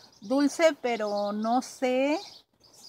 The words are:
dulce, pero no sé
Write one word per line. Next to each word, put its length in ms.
dulce, 600
pero 500
no 300
sé 580